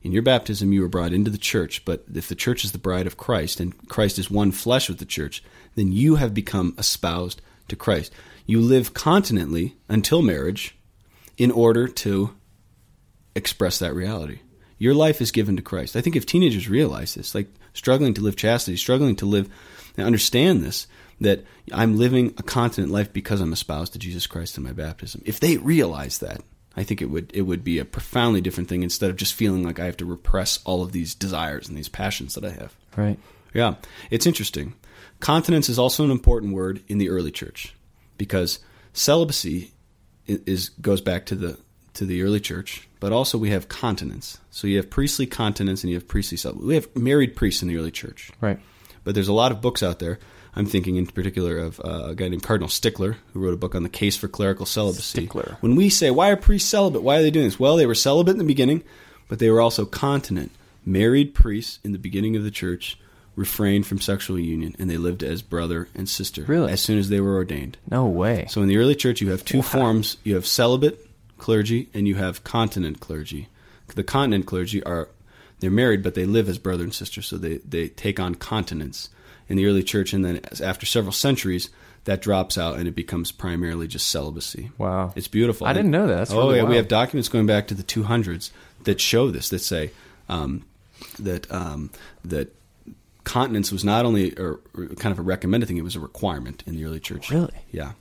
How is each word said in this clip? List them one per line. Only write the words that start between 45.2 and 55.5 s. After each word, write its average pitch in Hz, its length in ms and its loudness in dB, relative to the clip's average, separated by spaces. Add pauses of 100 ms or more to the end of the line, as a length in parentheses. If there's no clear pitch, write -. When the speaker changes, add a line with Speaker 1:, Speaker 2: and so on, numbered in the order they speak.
Speaker 1:
continence 101 540 -2
and 90 100 -4
you 85 40 -2
have - 140 -8
priestly 95 280 -2
celibacy. - 300 -6
We 156 80 2
have - 180 -2
married 131 440 2
priests 101 240 0
in 90 80 -2
the 85 80 -2
early 82 140 -4
church. - 400 -14 (100)
Speaker 2:
Right. 104 180 -2 (460)
Speaker 1:
But 104 100 -2
there's 101 140 0
a 104 40 2
lot 120 200 4
of 107 80 -6
books 123 200 -2
out 90 180 -2
there. 87 200 -6 (380)
I'm 101 80 2
thinking 92 300 0
in 90 100 0
particular 90 520 -4
of, 82 240 -8
uh, 82 300 -8
a 87 40 -8
guy 90 140 -4
named 87 140 -4
Cardinal 90 260 0
Stickler, 104 480 -2 (160)
who 95 80 -6
wrote 90 120 0
a 87 40 -2
book 92 180 -4
on 87 80 -2
the 87 60 -6
case 101 260 0
for 98 140 -8
clerical 98 360 -2
celibacy. 104 360 -2 (220)
Speaker 2:
Stickler. - 360 -8